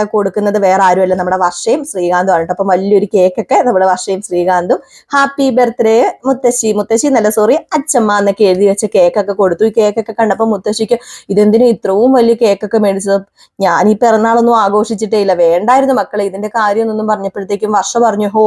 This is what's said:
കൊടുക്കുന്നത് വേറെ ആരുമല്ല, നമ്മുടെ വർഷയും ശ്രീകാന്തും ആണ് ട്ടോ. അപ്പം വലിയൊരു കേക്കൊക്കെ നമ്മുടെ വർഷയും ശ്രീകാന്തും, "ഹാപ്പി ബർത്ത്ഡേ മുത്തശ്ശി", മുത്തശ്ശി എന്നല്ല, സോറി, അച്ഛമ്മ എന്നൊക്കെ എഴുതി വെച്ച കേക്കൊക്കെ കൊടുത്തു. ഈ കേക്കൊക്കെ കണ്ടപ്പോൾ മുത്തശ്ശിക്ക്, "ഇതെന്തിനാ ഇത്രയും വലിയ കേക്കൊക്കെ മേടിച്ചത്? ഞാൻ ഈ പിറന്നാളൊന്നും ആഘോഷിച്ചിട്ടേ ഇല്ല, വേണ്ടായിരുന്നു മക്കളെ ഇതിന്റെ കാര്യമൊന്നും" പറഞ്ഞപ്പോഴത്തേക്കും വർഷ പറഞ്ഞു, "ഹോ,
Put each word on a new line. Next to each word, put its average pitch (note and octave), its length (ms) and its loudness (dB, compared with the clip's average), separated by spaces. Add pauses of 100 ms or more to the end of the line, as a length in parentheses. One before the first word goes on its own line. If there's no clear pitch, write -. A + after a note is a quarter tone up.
കൊടുക്കുന്നത് G#3 540 -2
വേറെ F#3+ 240 2
ആരുമല്ല, F#3 320 2
നമ്മുടെ F#3 240 -2
വർഷയും G3+ 460 -2
ശ്രീകാന്തും F3+ 500 -2
ആണ് E3 100 0
ട്ടോ. E3+ 80 -6
അപ്പം G3 160 -4
വലിയൊരു G3 380 2
കേക്കൊക്കെ F#3 560 0
നമ്മുടെ G3 240 2
വർഷയും F#3 360 -2
ശ്രീകാന്തും, F3+ 560 -2 (320)
"ഹാപ്പി C#4 400 0
ബർത്ത്ഡേ A3+ 460 0 (280)
മുത്തശ്ശി", B3 480 -2
മുത്തശ്ശി G#3+ 340 -2
എന്നല്ല, A3+ 240 2
സോറി, A3 260 2 (160)
അച്ഛമ്മ A3+ 460 -2
എന്നൊക്കെ G3+ 260 0
എഴുതി F#3+ 220 2
വെച്ച G3+ 200 0
കേക്കൊക്കെ F#3+ 480 0
കൊടുത്തു. F#3+ 300 0
ഈ A3 80 0
കേക്കൊക്കെ G#3+ 460 -2
കണ്ടപ്പോൾ A3 300 0
മുത്തശ്ശിക്ക്, G#3 500 -2 (300)
"ഇതെന്തിനാ G#3 380 2
ഇത്രയും A3+ 460 2
വലിയ A#3 220 4
കേക്കൊക്കെ G#3+ 460 0
മേടിച്ചത്? G3 380 0 (400)
ഞാൻ F#3 300 0
ഈ G#3+ 60 2
പിറന്നാളൊന്നും A3+ 640 2
ആഘോഷിച്ചിട്ടേ G#3+ 640 -2
ഇല്ല, F#3+ 140 0
വേണ്ടായിരുന്നു G#3+ 600 2
മക്കളെ G#3 300 -4
ഇതിന്റെ G3+ 300 -8
കാര്യമൊന്നും" G#3+ 540 -2
പറഞ്ഞപ്പോഴത്തേക്കും G3+ 640 -4
വർഷ G3+ 260 -2
പറഞ്ഞു, G#3+ 300 0
"ഹോ, G#3+ 180 2